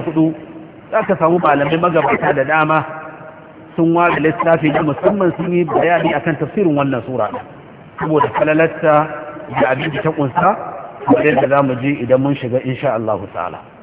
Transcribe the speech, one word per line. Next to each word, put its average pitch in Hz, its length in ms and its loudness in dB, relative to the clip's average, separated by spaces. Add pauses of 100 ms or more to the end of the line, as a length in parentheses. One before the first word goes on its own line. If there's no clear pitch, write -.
hudu, 160 300 0 (560)
za 214 120 0
ka 190 140 -2
samu 165 240 4
malamai 151 400 2
magabata 160 540 2
da 135 100 0
dama 156 400 2 (920)
sun 165 180 4
ware 170 260 2
littafi 156 520 2
na 156 100 0
musamman 180 540 0
sun 175 160 -4
yi 175 120 2
bayani 160 500 0
akan 147 220 -2
tafsirin 156 400 0
wannan 135 300 0
sura. 117 240 -2 (680)
Saboda 156 380 0
falalarta 156 720 2 (400)
da 120 220 -2
abin 143 200 -2
da 151 120 -4
ta 156 100 0
kunsa, 156 380 0 (560)
kamar 143 180 4
yadda 147 240 2
za 139 140 4
mu 131 180 0
ji 139 220 -2
idan 127 180 4
mun 139 160 0
shiga 127 240 -2
insha 131 340 -2
Allah 110 240 -2 (140)
ta'ala. 85 260 -6 (240)